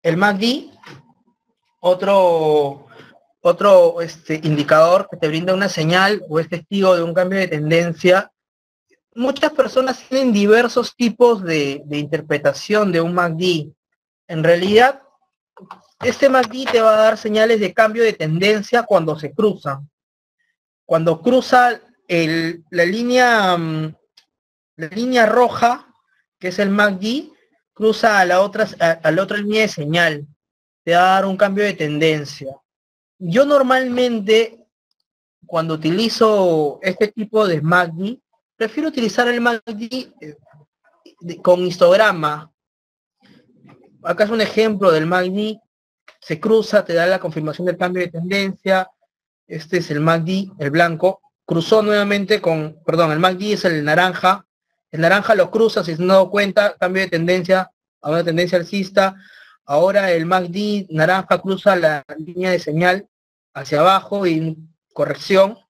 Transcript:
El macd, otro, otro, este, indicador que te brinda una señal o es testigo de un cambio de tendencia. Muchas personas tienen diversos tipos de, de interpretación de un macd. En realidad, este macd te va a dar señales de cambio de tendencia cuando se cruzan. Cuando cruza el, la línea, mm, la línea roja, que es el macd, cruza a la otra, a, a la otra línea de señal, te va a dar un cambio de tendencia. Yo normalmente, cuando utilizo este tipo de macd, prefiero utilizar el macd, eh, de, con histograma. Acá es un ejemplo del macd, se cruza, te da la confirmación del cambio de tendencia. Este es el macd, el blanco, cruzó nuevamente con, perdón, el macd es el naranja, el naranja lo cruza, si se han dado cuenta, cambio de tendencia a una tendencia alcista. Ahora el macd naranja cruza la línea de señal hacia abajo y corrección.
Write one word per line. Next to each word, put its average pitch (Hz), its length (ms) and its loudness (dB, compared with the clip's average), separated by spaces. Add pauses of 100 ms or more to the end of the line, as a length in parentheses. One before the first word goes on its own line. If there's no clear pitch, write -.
El 165 120 0
macd, 208 520 -2 (1080)
otro, 170 1040 2 (540)
otro, 175 600 4
este, 160 440 -8
indicador 156 680 4
que 170 60 -14
te 160 100 -4
brinda 165 260 -2
una 190 160 -2
señal 185 600 0
o 156 100 -2
es 156 100 -4
testigo 185 460 0
de 170 80 0
un 170 100 -6
cambio 185 280 -2
de 180 80 -2
tendencia. 170 800 0 (880)
Muchas 269 340 -2
personas 262 480 -2 (100)
tienen 262 240 0
diversos 220 640 2
tipos 233 480 2
de, 147 440 -4
de 147 120 -6
interpretación 151 960 -2
de 165 80 0
un 175 140 -2
macd. 170 580 -2 (560)
En 160 160 -4
realidad, 202 580 2 (960)
este - 300 0
macd 254 420 -2
te 226 100 2
va 220 140 4
a 214 80 4
dar 220 160 2
señales 220 400 0
de 202 160 -4
cambio 226 300 2
de 214 80 2
tendencia 202 720 -2
cuando 160 340 0
se 151 140 -12
cruzan. 147 580 -4 (920)
Cuando 160 360 0
cruza 247 600 2 (260)
el, 165 640 -2
la 175 140 0
línea, 226 720 2
mm, 156 400 -6 (800)
la 160 100 -10
línea 233 400 0
roja, 240 680 0 (460)
que 185 100 -12
es 180 120 -6
el 196 100 0
macd, 208 640 -2 (440)
cruza 214 420 2
a 185 40 4
la 180 160 2
otra, 202 260 0 (140)
a, 165 120 2 (140)
a 151 40 4
la 175 120 0
otra 208 140 -6
línea 208 240 -2
de 214 80 0
señal, 156 580 -2 (560)
te 170 120 -2
va 175 60 4
a 185 160 4
dar 196 100 0
un 190 100 -4
cambio 196 260 0
de 202 120 -2
tendencia. 147 800 -4 (640)
Yo 190 260 0
normalmente, 247 1200 0 (800)
cuando 165 300 -4
utilizo 180 1080 0
este 190 280 -2
tipo 214 380 -2
de 160 140 -2
macd, 175 560 -2 (400)
prefiero 294 320 -6
utilizar 240 400 -2
el 240 140 -2
macd, 233 260 -2
eh, 220 680 -14 (840)
de, 170 220 -14
con 180 240 4
histograma. 175 840 2 (1500)
Acá 175 220 0
es 208 60 -2
un 226 100 0
ejemplo 208 500 2
del 156 140 2
macd, 185 540 -4 (600)
se 156 220 -10
cruza, 214 420 2
te 175 120 -6
da 170 100 2
la 185 140 0
confirmación 160 480 -8
del 175 100 -4
cambio 180 260 -4
de 175 80 -6
tendencia. 190 800 -4 (560)
Este 160 320 -8
es 156 120 -6
el 147 100 -4
macd, 165 480 0 (100)
el 143 120 -4
blanco, 170 500 0 (240)
cruzó 165 380 2
nuevamente 202 580 0
con, 156 460 -4
perdón, 160 260 0
el 151 60 -2
macd 185 240 0
es 208 240 -4
el 156 180 -2
naranja, 180 600 0 (480)
el 156 80 -8
naranja 196 340 2
lo 185 160 2
cruza, 214 340 0
si 160 100 -6
se 151 60 -8
han 180 80 0
dado 190 220 4
cuenta, 202 480 0
cambio 185 240 -2
de 185 60 -4
tendencia 180 600 0 (300)
a 147 100 -8
una 165 140 0
tendencia 170 320 -2
alcista. 190 600 -2 (500)
Ahora 185 460 2
el 165 120 0
macd 185 640 -2
naranja 180 540 0
cruza 190 340 0
la 156 280 0 (120)
línea 175 360 -6
de 175 80 0
señal 180 460 -2 (460)
hacia 139 280 -4
abajo 190 460 2
y 160 300 -2 (380)
corrección. 196 640 0 (120)